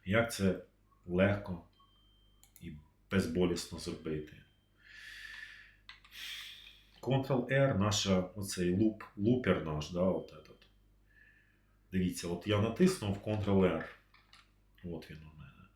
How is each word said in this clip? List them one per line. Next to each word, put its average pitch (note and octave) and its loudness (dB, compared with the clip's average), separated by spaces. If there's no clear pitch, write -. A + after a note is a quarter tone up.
Як E2 2
це F#2+ 0
легко F#2 0
і D#2+ -12
безболісно E2+ 0
зробити? D#2 -8
Ctrl-R, C3 2
наша, G2 2
оцей F2+ -2
луп, G#2+ 2
лупер G2+ 2
наш, D#2 -6
да, F2 -2
от F2 0
этот. - -20
Дивіться, F2+ -2
от F2 -4
я G#2 4
натиснув A2+ 2
Ctrl-R. G2 2
От E2+ -10
він D#2 -16
у D2+ -20
мене. D2+ -20